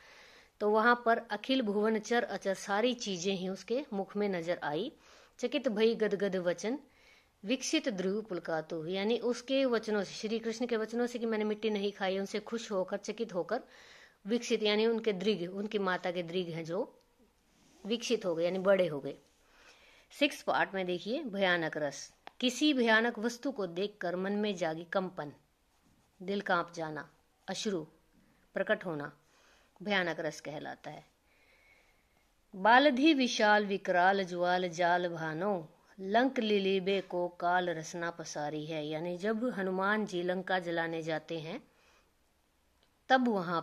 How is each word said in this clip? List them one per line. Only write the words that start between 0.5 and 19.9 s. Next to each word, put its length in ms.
तो 100
वहां 260
पर 220
अखिल 440
भुवन 380
चर 240
अचर 300
सारी 400
चीजें 400
ही 160
उसके 440
मुख 240
में 120
नजर 340
आई। 280
चकित 280
भई 280
गदगद 400
वचन, 440
विकसित 440
ध्रुव 320
पुलकातु, 680
यानी 300
उसके 480
वचनों 380
से, 100
श्री 260
कृष्ण 260
के 120
वचनों 300
से 120
कि 60
मैंने 180
मिट्टी 260
नहीं 220
खाई, 280
उनसे 200
खुश 320
होकर, 260
चकित 360
होकर, 280
विकसित 360
यानी 220
उनके 280
दृग, 420
उनकी 240
माता 320
के 120
दृग 260
हैं 160
जो 360
विकसित 400
हो 100
गए, 100
यानी 140
बड़े 280
हो 120
गए। 160